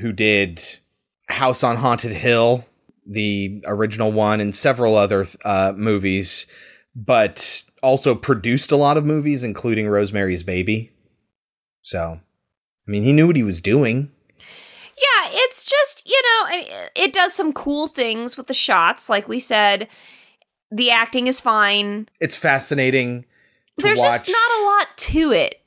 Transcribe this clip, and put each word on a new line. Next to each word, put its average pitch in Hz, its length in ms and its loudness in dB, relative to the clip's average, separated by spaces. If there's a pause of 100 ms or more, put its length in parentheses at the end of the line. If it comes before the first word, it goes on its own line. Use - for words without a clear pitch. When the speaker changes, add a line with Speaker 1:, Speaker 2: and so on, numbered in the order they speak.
Speaker 1:
who 110 120 -6
did 98 680 0 (520)
House 131 340 0
on 117 140 0
Haunted 117 340 -2
Hill, 120 520 2 (400)
the 101 600 -4
original 107 460 -2
one, 107 280 2
and 104 140 -4
several 120 400 2
other, 101 320 2 (180)
uh, 98 320 2
movies, 98 720 0 (480)
but 113 720 0 (180)
also 131 320 2
produced 120 560 -2
a 143 60 4
lot 147 200 4
of 151 80 0
movies, 147 380 -2
including 110 460 -2
Rosemary's 98 560 0
Baby. 95 480 -4 (920)
So, 82 380 -8
I - 720 -20
mean, 104 120 -2
he 131 100 4
knew 156 140 6
what 170 80 2
he 131 80 2
was 92 180 -2
doing. 127 520 0 (260)
Speaker 2:
Yeah, - 960 -4
it's 508 320 0
just, 554 440 0
you 523 140 4
know, 453 340 2
it, 98 380 -12
it 330 180 0
does - 220 2
some 302 180 0
cool 294 360 -4
things 233 480 -4
with 269 100 -16
the 262 80 -6
shots. 190 560 2
Like 208 180 0
we 233 120 -6
said, 208 480 0 (840)
the 233 220 0
acting 233 340 0
is 254 140 0
fine. 208 680 0 (120)
Speaker 1:
It's 160 160 -4
fascinating 131 880 0 (560)
to - 40 -2
Speaker 2:
There's 415 140 2
Speaker 1:
watch. 359 140 4
Speaker 2:
just - 160 -2
not 453 320 0
a 403 40 0
lot 403 320 0
to 311 360 0
it, 165 240 0 (100)